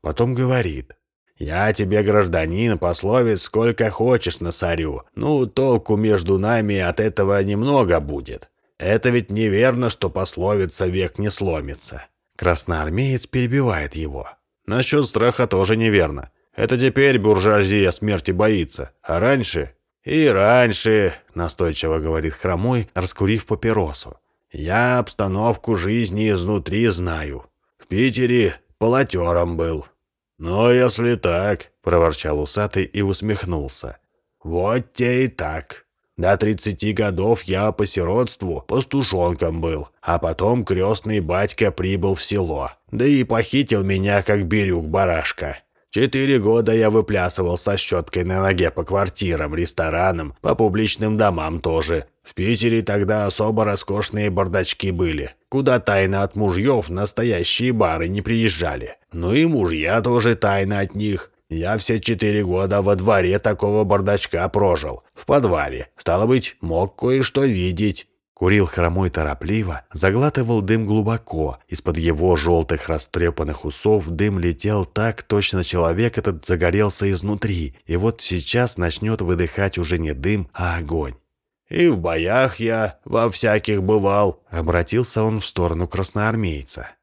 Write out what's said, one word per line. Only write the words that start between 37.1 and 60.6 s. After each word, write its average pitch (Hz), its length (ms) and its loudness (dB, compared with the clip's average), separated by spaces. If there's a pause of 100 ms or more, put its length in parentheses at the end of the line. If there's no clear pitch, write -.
я 98 280 0
по 104 160 -2
сиротству 92 800 -2
пастушонком 87 920 -2
был, 80 260 -4 (140)
а 85 180 0
потом 101 460 0
крёстный 104 560 0
батька 92 500 0
прибыл 95 420 0
в - 100 -4
село, 80 460 -4 (220)
да 117 140 0
и 139 180 4
похитил 117 600 0
меня, 98 380 2
как 104 240 0
бирюк 90 420 0
барашка. 82 720 -2 (320)
Четыре 135 500 2
года 110 340 4
я 110 160 6
выплясывал 95 680 0
со 101 200 0
щёткой 90 460 -2
на 92 180 -2
ноге 90 300 2
по 85 120 -6
квартирам, 87 720 -2
ресторанам, 87 840 -2
по - 140 0
публичным 107 600 0
домам 82 440 0
тоже. 80 440 -2 (180)
В - 100 -20
Питере 113 480 0
тогда 104 460 0
особо 107 380 0
роскошные 104 640 -2
бардачки 95 640 -2
были, 82 400 -2 (180)
куда 131 300 2
тайно 98 440 2
от - 120 -4
мужьёв 104 540 0
настоящие 104 840 -2
бары 85 340 0
не 98 140 -4
приезжали. 101 760 -2 (140)
Ну 85 220 -2
и 151 120 4
мужья 95 560 0
тоже 117 340 2
тайно 98 440 0